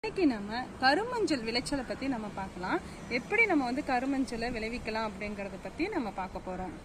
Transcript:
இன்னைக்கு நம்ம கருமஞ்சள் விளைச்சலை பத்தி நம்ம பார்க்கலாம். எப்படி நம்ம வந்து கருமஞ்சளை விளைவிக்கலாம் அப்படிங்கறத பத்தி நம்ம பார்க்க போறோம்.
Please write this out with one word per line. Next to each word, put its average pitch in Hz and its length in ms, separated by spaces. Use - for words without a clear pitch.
இன்னைக்கு 294 180
நம்ம 208 240
கருமஞ்சள் 330 640
விளைச்சலை 254 400
பத்தி 214 260
நம்ம 220 220
பார்க்கலாம். 190 420
எப்படி 415 320
நம்ம 294 200
வந்து 262 200
கருமஞ்சளை 254 680
விளைவிக்கலாம் 220 540
அப்படிங்கறத 202 560
பத்தி 294 300
நம்ம 226 240
பார்க்க 196 280
போறோம். 185 260